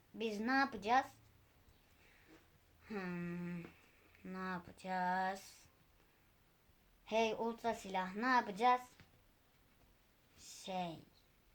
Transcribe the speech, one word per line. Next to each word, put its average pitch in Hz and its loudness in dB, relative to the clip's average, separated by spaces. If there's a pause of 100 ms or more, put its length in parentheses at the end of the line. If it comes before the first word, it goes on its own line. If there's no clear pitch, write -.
(140)
biz 208 -4
ne 233 0
yapacağız? 262 4 (1800)
Hmm, 175 -4 (640)
ne 185 -6
yapacağız? 185 -4 (1400)
Hey 220 2
ultra 233 -2
silah, 185 -4
ne 226 0
yapacağız? 247 6 (1600)
Şey, 180 -6 (560)